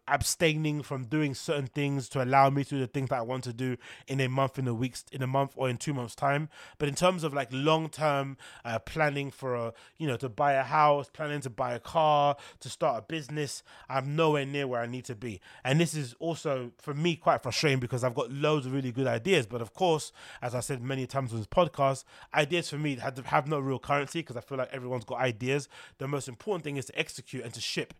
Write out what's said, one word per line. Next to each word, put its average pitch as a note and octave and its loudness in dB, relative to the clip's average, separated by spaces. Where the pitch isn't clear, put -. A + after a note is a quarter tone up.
abstaining D3+ 2
from C3 -6
doing D3 0
certain C#3+ -2
things C#3 -2
to C3+ 0
allow C3+ 8
me C#3 2
to - -10
do C#3 0
the B2 0
things C3 -2
that C3 0
I - -2
want B2+ -4
to B2 -6
do B2 -2
in C3+ -2
a C3 2
month, C3+ 0
in C3 0
a A#2+ 0
week's, A#2+ -4
in C3+ -8
a B2+ 0
month C3+ 0
or C3 0
in A#2+ -2
two D3+ -4
months' B2 -6
time. C#3+ 0
But D3 -2
in C3+ -4
terms F3+ 4
of, C#3+ -2
like, C#3 -2
long-term, C#3+ 2
uh, A2+ -2
planning C#3+ 0
for B2+ -4
a, A#2 -4
you D#3+ -4
know, B2 0
to C3+ -6
buy C#3+ 2
a C3+ 4
house, D3 4
planning D3 -4
to C3+ -8
buy B2 -2
a A#2 -4
car, D3 4
to B2+ -14
start B2+ 0
a G#2 -10
business, D3+ -6
I'm C3+ -2
nowhere D3+ 4
near C#3 -2
where B2 -2
I A#2+ -2
need B2 -8
to B2 -8
be. G#2+ -8
And C#3 4
this E3 4
is C3+ -6
also, C#3 -4
for D3 -8
me, D#3 0
quite D#3 2
frustrating C3 2
because B2 -2
I've B2 0
got B2+ -2
loads D3+ 2
of C3 -4
really C3 -2
good C3 0
ideas. A#2+ 2
But A#2 -6
of A2+ -8
course, E3 2
as B2 -4
I B2 -2
said B2 -4
many C3 -4
times C3 -2
on A#2 -4
this G#2+ -4
podcast, C#3+ 2
ideas D#3 2
for D3 -6
me D3 -2
have, B2+ -6
have C#3+ 2
no D3+ 0
real C3+ -2
currency C#3+ -2
'cause A#2+ -12
I A#2 -8
feel C3+ -8
like B2+ -4
everyone's B2 -6
got B2 -6
ideas. B2+ 0
The C3 -6
most C#3+ -4
important D3+ -6
thing C#3+ -6
is C3 -4
to - -4
execute B2+ -8
and A#2+ -10
to A2+ -12
ship. - -6